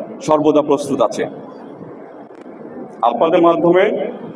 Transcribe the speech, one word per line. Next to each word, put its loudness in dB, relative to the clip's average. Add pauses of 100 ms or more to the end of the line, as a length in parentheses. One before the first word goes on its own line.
(220)
সর্বদা 2
প্রস্তুত 0
আছে। 0 (1800)
আপনাদের 4
মাধ্যমে 6 (520)